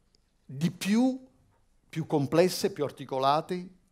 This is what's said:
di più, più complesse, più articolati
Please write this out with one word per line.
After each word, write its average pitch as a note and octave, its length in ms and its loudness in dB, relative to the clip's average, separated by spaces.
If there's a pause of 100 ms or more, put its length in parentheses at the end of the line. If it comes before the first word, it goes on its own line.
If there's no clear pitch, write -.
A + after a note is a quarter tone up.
(440)
di D3 280 -4
più, B3 520 0 (640)
più D3+ 200 -8
complesse, E3 640 2
più D3 120 -6
articolati D3 880 -2 (200)